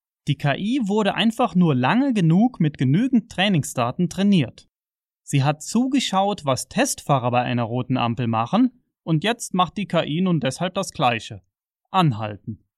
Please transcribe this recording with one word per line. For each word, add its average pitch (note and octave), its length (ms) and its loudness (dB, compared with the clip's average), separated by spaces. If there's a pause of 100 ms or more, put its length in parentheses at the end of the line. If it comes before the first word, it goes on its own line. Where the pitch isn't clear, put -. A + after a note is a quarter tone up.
(280)
Die C#3+ 80 0
K C#3+ 180 0
I A#3+ 300 -4
wurde G3 300 0
einfach A3+ 400 0
nur F3 200 4
lange G#3 400 2
genug G3 460 2
mit D3+ 180 -2
genügend G#3 540 2
Trainingsdaten E3 760 0
trainiert. F#3 600 0 (540)
Sie C#3 200 0
hat D3 200 0
zugeschaut, G#3 840 0
was C3+ 240 -2
Testfahrer C#3+ 600 0
bei A#2+ 120 2
einer A#2+ 220 -2
roten B2 320 -2
Ampel A#2+ 300 -2
machen, A#2+ 560 0 (200)
und D#3+ 220 0
jetzt A#3 300 -4
macht F3+ 220 -2
die G3+ 100 -4
K D#3+ 180 0
I D3 160 -4
nun F3+ 200 0
deshalb E3+ 340 -4
das F#3+ 180 -6
Gleiche. A#2 500 -2 (480)
Anhalten. A2 720 -2 (140)